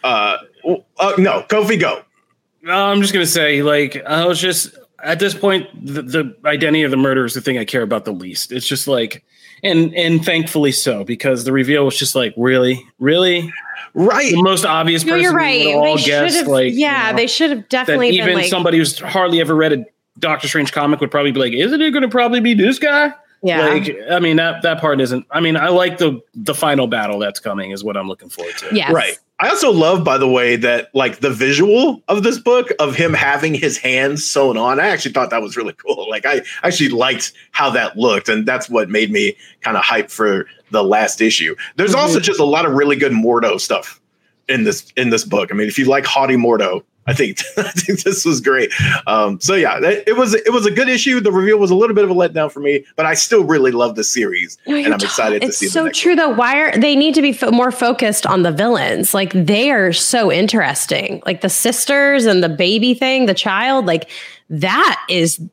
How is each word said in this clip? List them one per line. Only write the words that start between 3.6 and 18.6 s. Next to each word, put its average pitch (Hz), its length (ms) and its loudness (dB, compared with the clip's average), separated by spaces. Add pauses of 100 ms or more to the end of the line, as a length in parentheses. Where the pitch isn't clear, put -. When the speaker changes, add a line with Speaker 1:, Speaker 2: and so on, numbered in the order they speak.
Speaker 2:
like, 147 420 0
I 156 200 0
was 175 160 0
just, 175 340 -4 (260)
at 160 180 -4
this 190 140 0
point, 190 340 0 (180)
the, 139 160 -8
the 127 440 -4
identity 151 380 2
of 139 80 0
the 135 60 0
murderer 131 280 2
is 117 80 -6
the 127 80 -8
thing 127 160 -2
I 113 80 -4
care 127 180 -2
about 107 220 -4
the 110 80 -6
least. 90 380 -10
It's 127 160 -6
just 139 200 -4
like, 120 360 -4 (400)
and, 165 320 0
and 165 280 0
thankfully 160 480 0
so, 113 320 -2
because 120 420 -2
the 131 60 -2
reveal 139 340 2
was 131 120 -2
just 139 180 -4
like, 120 220 -2
"Really? 127 480 2 (140)
Really?" 170 520 0 (440)
Speaker 1:
Right. 226 360 2
Speaker 2:
The 170 120 4
most 185 220 2
obvious 165 380 0
Speaker 3:
No, 330 100 0
Speaker 2:
person 349 100 2
Speaker 3:
you're 359 80 2
Speaker 2:
we 320 60 2
Speaker 3:
right. 269 300 0
Speaker 2:
would 147 80 0
all 147 220 2
Speaker 3:
They - 60 -2
Speaker 2:
guess, 147 300 0
Speaker 3:
should've, 330 140 0
Speaker 2:
like, 131 280 2
Speaker 3:
yeah, 269 320 0
Speaker 2:
you 220 60 -2
know, 220 40 -2
Speaker 3:
they 233 100 2
should 320 220 0
have 262 120 -2
Speaker 2:
that - 80 -20
Speaker 3:
definitely 254 400 0
Speaker 2:
even 180 180 0
Speaker 3:
been, 180 80 2
like, 180 100 0
Speaker 2:
somebody 175 320 0